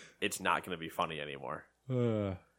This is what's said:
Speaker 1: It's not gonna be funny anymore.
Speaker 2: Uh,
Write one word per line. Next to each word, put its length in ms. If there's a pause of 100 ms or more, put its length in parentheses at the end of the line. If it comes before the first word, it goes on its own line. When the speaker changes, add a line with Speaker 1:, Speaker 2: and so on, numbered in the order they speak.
(220)
Speaker 1:
It's 180
not 240
gonna 140
be 120
funny 320
anymore. 420 (260)
Speaker 2:
Uh, 460 (240)